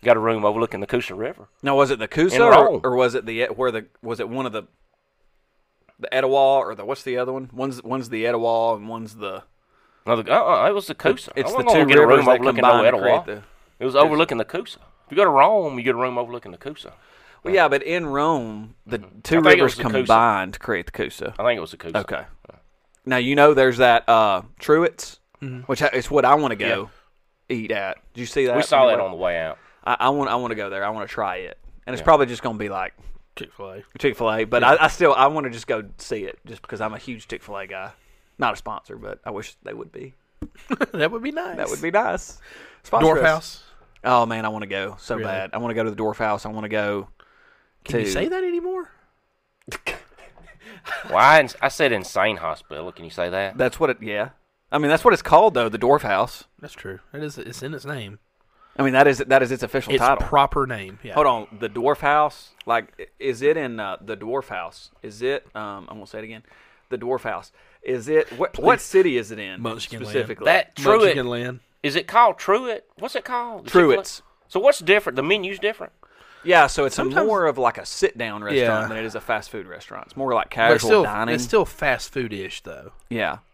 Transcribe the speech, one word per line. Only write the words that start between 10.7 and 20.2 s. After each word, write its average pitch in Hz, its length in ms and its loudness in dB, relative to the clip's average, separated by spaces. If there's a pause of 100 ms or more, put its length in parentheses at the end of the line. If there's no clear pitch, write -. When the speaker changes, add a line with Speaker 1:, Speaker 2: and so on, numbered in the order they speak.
Speaker 1:
it 107 40 0
was 101 140 -4
the 160 80 -8
Coosa. - 400 -2
Speaker 2:
It's 131 140 -2
Speaker 1:
I - 20 -8
Speaker 2:
the 226 60 -4
Speaker 1:
wasn't 254 100 0
gonna 180 160 6
Speaker 2:
two 143 60 2
Speaker 1:
get 143 80 8
a 147 40 10
room 151 80 8
Speaker 2:
rivers 139 160 6
that 127 100 6
Speaker 1:
overlooking 123 280 0
Speaker 2:
combine 120 220 6
Speaker 1:
no 120 60 6
Speaker 2:
to 127 60 0
create 95 160 2
Speaker 1:
Etowah. 165 120 0
Speaker 2:
the 104 180 -10 (360)
Speaker 1:
It 123 60 -6
was 131 80 -2
Speaker 2:
Coosa. 143 120 8
Speaker 1:
overlooking 151 340 0
the 110 60 -2
Coosa. - 340 -12 (260)
If - 60 -18
you 143 60 -2
go 202 80 6
to 180 40 4
Rome, 156 480 4
you 120 60 -8
get 123 120 0
a - 20 -8
room 127 200 -4
overlooking 120 340 -10
the 87 60 -20
Coosa. - 360 -16 (500)
Speaker 2:
Well, 180 100 -4
yeah, 175 140 6
but 139 160 2
in 170 220 -4
Rome, 135 720 -4 (100)
the 113 140 -8
Speaker 1:
Mm-hmm. 95 240 -20
Speaker 2:
two 160 140 2
Speaker 1:
I 160 40 4
think 156 40 4
it 180 40 8
Speaker 2:
rivers 180 140 8
Speaker 1:
was 127 140 0
the - 60 -8
Coosa. 117 140 -2
Speaker 2:
combined 113 560 2